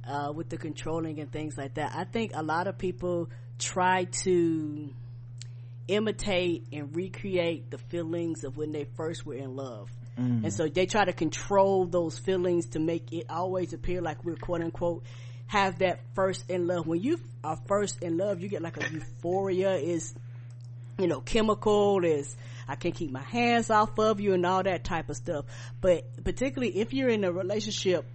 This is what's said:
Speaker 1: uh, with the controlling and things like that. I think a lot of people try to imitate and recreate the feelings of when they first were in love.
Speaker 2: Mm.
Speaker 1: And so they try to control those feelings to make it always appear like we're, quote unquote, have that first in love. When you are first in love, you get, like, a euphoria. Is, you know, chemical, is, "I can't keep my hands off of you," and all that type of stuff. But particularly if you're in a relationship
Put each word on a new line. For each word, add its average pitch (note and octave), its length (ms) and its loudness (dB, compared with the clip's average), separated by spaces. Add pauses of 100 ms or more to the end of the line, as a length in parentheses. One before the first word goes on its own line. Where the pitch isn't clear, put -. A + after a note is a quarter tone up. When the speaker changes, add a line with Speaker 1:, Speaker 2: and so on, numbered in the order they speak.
Speaker 1:
uh, C#3+ 260 -4
with E3 160 -6
the E3 80 -6
controlling D#3+ 600 -4
and C#3+ 120 -8
things D3+ 260 -6
like C3+ 160 -6
that. D3 200 -2
I D#3+ 120 -4
think A3+ 300 -2
a D#3 80 -2
lot E3 240 0
of F#3+ 100 -4
people F3 520 -2 (300)
try F#3 460 4 (180)
to D#3+ 680 4 (960)
imitate G3 840 2
and D3 240 -8
recreate F3 760 -2
the C#3+ 80 -8
feelings E3+ 680 -4
of C#3 140 -8
when D3+ 140 -2
they D3 140 -4 (100)
first D#3+ 300 -4
were D3 100 -6
in C3 200 -6
love. B2 340 -8 (280)
Speaker 2:
Mm. B2 260 2
Speaker 1:
And G#2 100 0
so D#3 140 0
they F3+ 180 2
try G#3 200 4
to - 80 0
control G3 720 4
those E3+ 340 0
feelings F3+ 500 2
to D#3+ 100 -2
make E3 320 0
it E3 180 -6
always F3+ 440 -2
appear F3 280 0
like D#3+ 220 -4
we're, E3 120 -4
quote E3+ 260 -2
unquote, E3+ 420 -2 (440)
have F#3+ 320 2
that F#3 200 4 (160)
first F#3+ 340 0
in F3+ 180 2
love. E3+ 200 0
When E3+ 140 2
you D#4 180 2 (240)
are D#3 140 -2 (100)
first G3+ 340 2
in E3 160 0
love, G3 240 0
you G3 60 -6
get, F#3 140 -4
like, E3 160 -6
a D3 140 -4
euphoria. F#3 840 0
Is, E3 380 0 (840)
you F#3 100 4
know, C#3+ 120 2
chemical, G#3 840 4
is, D3 300 2 (320)
"I - 80 -6
can't - 200 -2
keep C4 160 -4
my - 120 -4
hands A#3+ 460 4
off G#3+ 300 4
of G#3+ 200 4
you," G3+ 140 4
and F3 120 4
all F#3 180 4
that F#3+ 200 0
type D#3+ 260 -2
of C#3+ 80 -6
stuff. D3+ 280 -4 (360)
But F3 420 4
particularly B3 540 0
if A#3 160 0
you're C4 160 4
in G#3+ 140 4
a F3+ 80 4
relationship F#3+ 840 0